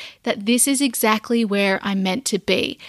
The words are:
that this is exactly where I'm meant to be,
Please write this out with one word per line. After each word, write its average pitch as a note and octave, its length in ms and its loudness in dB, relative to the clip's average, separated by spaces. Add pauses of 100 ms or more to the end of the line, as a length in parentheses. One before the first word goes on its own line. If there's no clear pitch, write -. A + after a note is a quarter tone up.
(240)
that G3+ 220 -4
this A#3+ 240 2
is C4+ 100 0
exactly A#3 640 0
where G3+ 400 0
I'm G3 180 0
meant F#3 260 -2
to F#3 120 0
be, - 500 -2